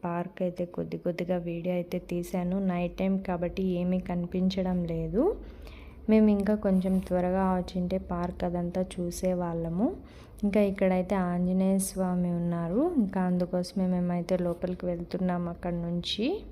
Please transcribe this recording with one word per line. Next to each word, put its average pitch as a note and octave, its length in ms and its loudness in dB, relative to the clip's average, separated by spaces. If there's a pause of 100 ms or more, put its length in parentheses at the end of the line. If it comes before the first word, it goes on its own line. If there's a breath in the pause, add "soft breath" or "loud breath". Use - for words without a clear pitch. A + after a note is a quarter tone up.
పార్క్ F3 420 -4
అయితే F3 180 -4 (120)
కొద్ది E3 280 -4
కొద్దిగా F3+ 320 -2 (120)
వీడియో E3+ 300 -4
అయితే F3 200 -4 (120)
తీశాను. F3+ 460 -2 (160)
నైట్ F3 280 -2
టైమ్ F#3+ 160 2 (120)
కాబట్టి F3 340 -2 (180)
ఏమీ F3+ 180 2 (120)
కనిపించడం F#3 680 0 (140)
లేదు. E3 320 2 (840 loud breath)
మేము G#3+ 260 8
ఇంకా G3+ 180 2 (120)
కొంచెం F#3+ 280 4 (140)
త్వరగా F3+ 380 2 (120)
వచ్చింటే F3+ 400 -2 (140)
పార్క్ F3 360 -4
అదంతా F3 360 -2 (100)
చూసేవాళ్ళము. F3 920 0 (580 loud breath)
ఇంకా G#3 240 4
ఇక్కడైతే F#3 440 2 (180)
ఆంజనేయ F#3 440 2 (140)
స్వామి F3+ 500 0
ఉన్నారు, E3+ 400 0 (220)
ఇంకా F#3+ 180 0 (100)
అందుకోసమే F3+ 640 0
మేమైతే F3 420 0 (120)
లోపలికి F3+ 440 -4
వెళ్తున్నాం F3 520 -2 (100)
అక్కడ F3 200 -4 (120)
నుంచి. F3 400 -2 (260)